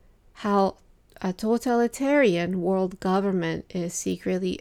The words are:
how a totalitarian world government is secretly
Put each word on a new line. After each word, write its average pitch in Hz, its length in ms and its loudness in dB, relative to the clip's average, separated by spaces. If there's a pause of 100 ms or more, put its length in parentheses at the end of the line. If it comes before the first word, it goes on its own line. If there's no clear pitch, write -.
(320)
how 202 440 0 (440)
a 180 120 -2
totalitarian 233 1300 2
world 185 380 0
government 190 720 0
is 175 220 -6
secretly 185 680 -4